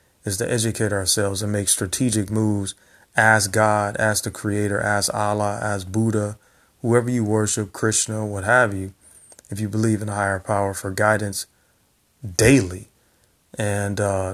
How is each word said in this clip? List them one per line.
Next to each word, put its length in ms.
is 120
to 140
educate 400
ourselves 520
and 80
make 180
strategic 640
moves. 420
Ask 360
God, 460
ask 260
the 80
Creator, 500
ask 320
Allah, 480
ask 260
Buddha, 500
whoever 300
you 120
worship, 500
Krishna, 520
what 180
have 300
you, 200
if 80
you 100
believe 320
in 80
a 60
higher 240
power, 340
for 160
guidance 560
daily 520
and, 440
uh, 320